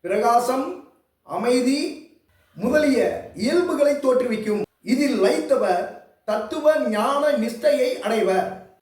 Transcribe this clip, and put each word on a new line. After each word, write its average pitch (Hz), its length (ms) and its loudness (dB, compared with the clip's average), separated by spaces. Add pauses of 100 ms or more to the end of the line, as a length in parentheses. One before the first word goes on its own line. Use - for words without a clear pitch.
பிரகாசம், 240 600 2 (600)
அமைதி 247 540 0 (760)
முதலிய 254 440 2 (440)
இயல்புகளை 294 520 2
தோற்றுவிக்கும். 220 640 0 (300)
இதில் 262 320 0
லயித்தவர் 214 580 0 (480)
தத்துவ 294 480 0 (160)
ஞான 277 480 0
நிஷ்டையை 254 480 0 (160)
அடைவர். 190 420 0 (340)